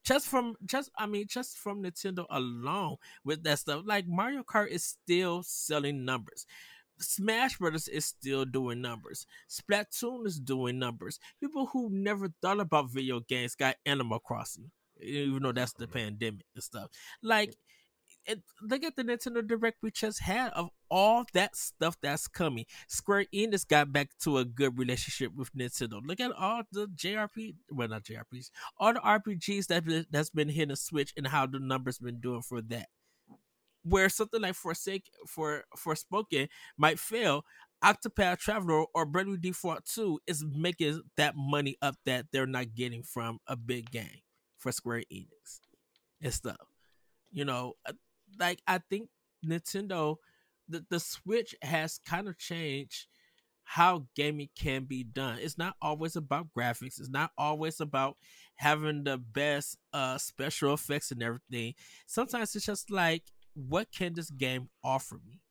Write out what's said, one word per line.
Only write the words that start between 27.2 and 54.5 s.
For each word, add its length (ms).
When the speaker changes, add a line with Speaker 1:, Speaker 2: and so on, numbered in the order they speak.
Speaker 1:
P, 280
well, 200
not 140
J 120
R 180
Ps, 160
all 160
the 80
R 180
P 160
Gs 320
that 160
been, 260
that's 200
been 180
hitting 300
Switch 400
and 100
how 200
the 120
numbers 400
been 220
doing 200
for 200
that. 260
Where 240
something 340
like 140
Forsake-, 560
for, 380
Forspoken 680
might 220
fail, 440
Octopath 540
Traveler 560
or 120
Bravely 320
Default 480
two 400
is 240
making 520
that 180
money 460
up 140
that 260
they're 160
not 260
getting 300
from 440
a 100
big 340
game 300
for 140
Square 400
Enix 480
and 120
stuff. 340
You 140
know, 300
uh, 60
like, 260
I 140
think 200
Nintendo, 720
the, 220
the 100
Switch 600
has 380
kind 280
of 100
changed 680
how 520
gaming 420